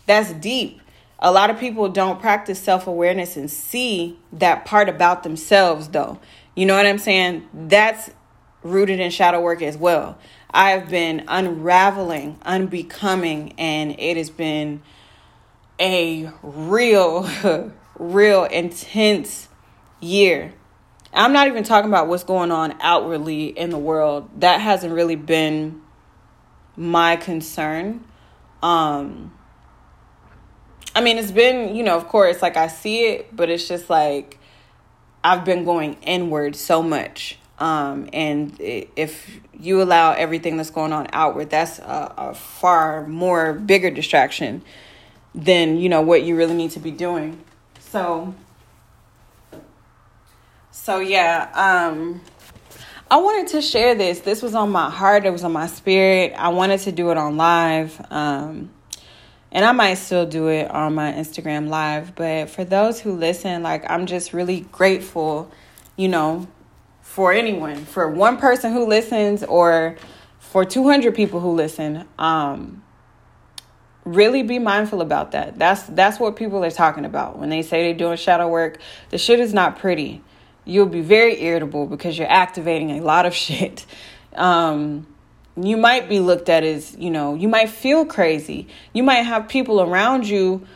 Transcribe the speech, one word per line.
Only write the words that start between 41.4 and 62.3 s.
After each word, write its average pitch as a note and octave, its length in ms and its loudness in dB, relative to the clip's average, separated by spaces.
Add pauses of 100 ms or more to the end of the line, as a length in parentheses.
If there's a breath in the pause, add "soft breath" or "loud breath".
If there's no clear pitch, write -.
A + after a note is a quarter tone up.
That's D#3+ 280 -2
a, C#3+ 380 -10
a C3+ 180 -10
far D#3 720 0
more E3 460 0
bigger F#3+ 380 2
distraction C3+ 720 0 (720 soft breath)
than, E3 420 2
you F3+ 120 0
know, E3 120 4
what E3 220 4
you E3+ 140 -2
really E3 180 0
need E3 180 -4
to - 80 -14
be D#3+ 100 -10
doing. E3 520 -8 (360)
So, F3+ 560 -6 (2250 soft breath)
so - 280 -6
yeah, F3+ 560 0
um, F3 640 0 (920 loud breath)
I C#4 80 6
wanted G4 340 2
to D4+ 100 0
share A#3+ 320 2
this. F3+ 260 -2
This G#3+ 200 -4
was A3+ 140 -6
on G#3 160 0
my E3 180 0
heart. G3 380 4
It F#3+ 40 2
was F3 140 -6
on E3 80 -2
my D#3 140 -4
spirit. F#3+ 680 2
I F3 120 -2
wanted F#3+ 320 0
to G3 120 -8
do E3+ 180 -2
it E3 60 2
on D3+ 200 -2
live. D#3+ 640 2 (100)
Um, D3+ 600 -6 (840 loud breath)
and G3 120 2
I A#3 80 4
might G#3 220 2
still F3+ 320 -2
do D#3+ 220 -2
it D#3 220 -2
on D3+ 240 -2
my D3+ 180 -4
Instagram D3+ 560 -8
live. D#3 460 -4
But D#3+ 360 -4